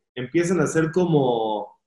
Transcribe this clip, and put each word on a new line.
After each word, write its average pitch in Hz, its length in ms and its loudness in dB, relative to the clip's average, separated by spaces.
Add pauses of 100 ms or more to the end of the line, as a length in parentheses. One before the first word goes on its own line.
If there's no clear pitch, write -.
(160)
empiezan 165 460 0
a - 20 2
hacer 160 280 0
como 123 840 0 (100)